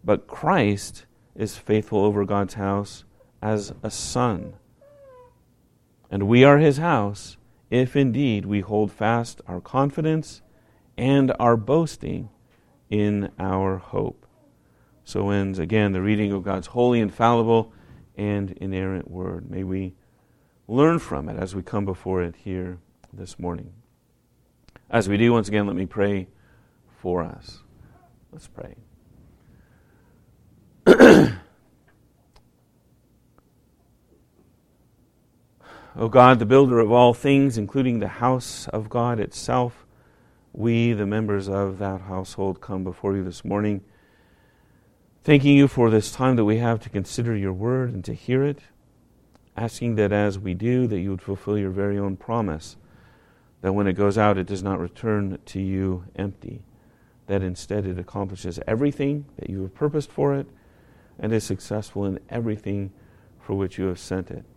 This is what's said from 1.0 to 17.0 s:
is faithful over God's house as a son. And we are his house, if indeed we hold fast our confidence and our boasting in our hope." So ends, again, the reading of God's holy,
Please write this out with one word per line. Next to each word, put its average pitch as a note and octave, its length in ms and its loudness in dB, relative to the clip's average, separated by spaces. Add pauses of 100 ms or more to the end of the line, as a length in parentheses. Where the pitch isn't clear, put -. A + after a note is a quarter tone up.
is G#2+ 220 -8
faithful G#2+ 440 0
over G2+ 260 2
God's G2+ 260 -2
house G2+ 520 -4 (360)
as G#2 320 -4 (100)
a G#2+ 80 -6
son. A#2+ 640 -4 (1600)
And G2+ 180 -2
we B2 160 8
are C#3+ 140 10
his D3 180 4
house, B2+ 600 -2 (320)
if B2+ 260 0
indeed B2 480 0
we G2+ 160 -2
hold G#2 320 -2
fast A2+ 560 -2
our F2+ 100 -8
confidence D3+ 840 -2 (560)
and C3+ 420 2
our A#2 160 6
boasting A2 720 -2 (600)
in G#2 480 -2
our F#2+ 400 -2
hope." - 480 -8 (800)
So G2+ 260 -4
ends, G2 280 -2
again, G2+ 340 0
the F#2 100 -2
reading G#2 280 0
of F#2+ 140 -4
God's F#2+ 220 -6
holy, B2 340 2